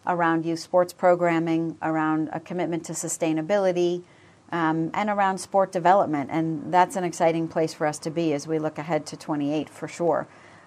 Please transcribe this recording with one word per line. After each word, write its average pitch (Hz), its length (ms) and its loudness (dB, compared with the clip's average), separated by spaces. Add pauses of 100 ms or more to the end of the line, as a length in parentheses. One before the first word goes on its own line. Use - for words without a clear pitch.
around 165 400 2
youth 165 140 -2
sports 180 320 2
programming, 165 880 2
around 156 500 0
a 160 80 -6
commitment 165 460 -6
to 175 60 -10
sustainability, 175 1120 0 (480)
um, 165 440 0
and 208 160 -2
around 196 280 0
sport 190 340 0
development. 165 600 2
And 160 400 -4
that's 180 240 4
an 185 80 -2
exciting 165 440 0
place 160 260 -2
for 160 120 -2
us 151 140 -4
to 165 100 -6
be 160 220 0
as 143 140 -4
we 160 120 -2
look 151 200 -4
ahead 151 280 -2
to - 100 -12
twenty-eight 147 520 -4
for - 200 -12
sure. 165 380 0 (400)